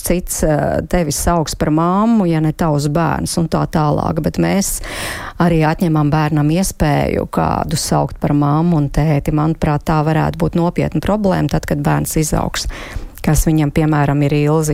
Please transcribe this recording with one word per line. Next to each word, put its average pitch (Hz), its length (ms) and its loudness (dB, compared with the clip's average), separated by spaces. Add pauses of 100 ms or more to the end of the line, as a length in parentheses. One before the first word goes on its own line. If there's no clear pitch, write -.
cits, - 420 -6
eh, 147 440 0
tevi 165 260 0
sauks 170 400 -2
par - 160 -2
mammu, 190 560 2
ja 165 140 2
ne 156 120 0
tavs 151 360 0
bērns, 147 500 -2
un 165 100 0
tā 147 180 0
tālāk, 156 560 0
bet 170 180 -2
mēs 175 380 0 (600)
arī 165 300 4
atņemam 156 420 2
bērnam 151 400 2
iespēju 156 800 0
kādu 160 480 0
saukt - 440 -2
par 156 120 0
mammu 147 440 2
un 147 120 2
tēti. 151 440 0
Manuprāt, 151 520 0
tā 156 200 2
varētu 156 360 0
būt 160 160 0
nopietna 170 440 0
problēma 185 500 0
tad, - 160 -2
kad 147 160 -2
bērns 147 340 0
izaugs. - 500 -2 (560)
Kas 147 220 2
viņam, 156 300 2
piemēram, 147 500 2
ir 143 80 2
Ilze, 151 420 2